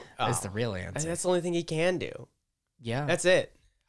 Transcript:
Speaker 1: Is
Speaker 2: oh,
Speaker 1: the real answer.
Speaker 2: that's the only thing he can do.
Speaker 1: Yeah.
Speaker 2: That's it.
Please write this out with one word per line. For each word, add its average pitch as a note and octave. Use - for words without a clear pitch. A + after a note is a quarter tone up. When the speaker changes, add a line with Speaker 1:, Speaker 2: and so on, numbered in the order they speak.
Speaker 1:
Is A2+
Speaker 2:
oh, -
Speaker 1:
the G2+
real A2
answer. G2
Speaker 2:
that's E3+
the F3+
only F3+
thing E3+
he E3+
can E3
do. -
Speaker 1:
Yeah. A#2+
Speaker 2:
That's E3+
it. F3